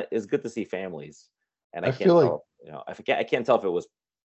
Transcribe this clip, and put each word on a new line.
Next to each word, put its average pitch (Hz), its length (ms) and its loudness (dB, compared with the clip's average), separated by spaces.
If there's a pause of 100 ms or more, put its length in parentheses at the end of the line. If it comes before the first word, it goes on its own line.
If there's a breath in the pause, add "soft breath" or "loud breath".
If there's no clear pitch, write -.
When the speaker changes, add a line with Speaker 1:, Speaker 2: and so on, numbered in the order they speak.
(120)
Speaker 1:
it's 107 140 -2
good 143 180 -2
to 113 60 -8
see 110 140 -6
families, 90 680 -12 (420)
and 87 120 -8
I 104 40 0
Speaker 2:
I 131 40 2
Speaker 1:
can't 175 220 4
Speaker 2:
feel - 20 8
like 131 160 6
Speaker 1:
tell, - 140 -8 (180)
you 78 80 -20
know, 73 160 -14
I 82 60 -10
forget, - 240 -2
I 113 60 0
can't 120 220 -2
tell 120 120 6
if - 60 -4
it 95 60 0
was 85 180 -2 (500)